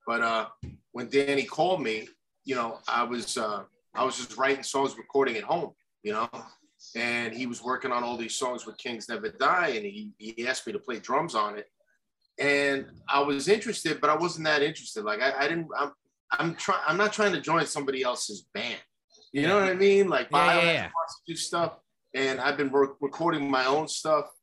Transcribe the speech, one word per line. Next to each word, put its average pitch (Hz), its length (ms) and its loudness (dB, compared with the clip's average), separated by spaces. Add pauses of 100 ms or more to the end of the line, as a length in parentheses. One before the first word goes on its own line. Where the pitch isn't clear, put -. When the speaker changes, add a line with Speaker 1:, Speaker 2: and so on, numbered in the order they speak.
Speaker 1:
But, 117 160 0
uh, 113 260 0 (440)
when 120 180 -8
Danny 139 360 2
called 165 360 0
me, 110 260 -4 (380)
you 135 80 -4
know, 120 340 -4
I 117 160 2
was, 117 360 -4
uh, 104 240 -4 (320)
I 120 80 0
was 127 140 -2
just 120 200 -10
writing 135 260 2
songs, 135 340 -2
recording 123 400 0
at 101 60 -6
home, 156 280 -2 (320)
you 104 100 -4
know? 113 160 -2 (640)
And 120 380 -2
he 123 120 -6
was 120 180 -8
working 127 280 -2
on 120 120 0
all 120 140 -4
these 113 180 -6
songs 123 300 -4
with 110 120 -16
Kings 117 320 -8
Never 110 200 -6
Die, 165 400 2
and 110 160 -4
he, 104 320 -10
he 113 300 -8
asked 131 180 -4
me 110 80 -8
to 101 60 -4
play 113 200 -8
drums 131 360 -2
on 104 220 -2
it. 104 80 -12 (720)
And 143 460 2 (240)
I 139 120 4
was 143 280 0
interested, 202 500 2
but 147 100 4
I 156 60 6
wasn't 160 300 -2
that 151 180 4
interested. 127 400 -4
Like, 107 180 -2
I, 135 160 2
I 143 100 2
didn't, 165 200 -2 (100)
I'm, 143 140 0 (400)
I'm 160 240 0
try-, - 320 0
I'm 160 100 2
not 208 140 4
trying 202 220 2
to 151 80 -2
join 160 240 2
somebody 135 380 -4
else's 107 500 -4
band. 110 240 -6 (560)
You 139 140 0
know 185 120 4
what 190 100 4
I 185 40 2
mean? 196 340 6
Like, 135 240 0
Speaker 2:
Yeah, 147 140 6
yeah, 147 160 6
Speaker 1:
Biohazard 170 120 4
Speaker 2:
yeah. 104 220 0
Speaker 1:
wants - 300 -6
to 165 80 -8
do - 20 -6
stuff, 170 380 -2 (420)
and 131 240 0
I've 139 180 0
been 139 140 0
re-, 139 160 4 (140)
recording 143 500 0
my 131 140 2
own 147 220 2
stuff. 151 380 0 (180)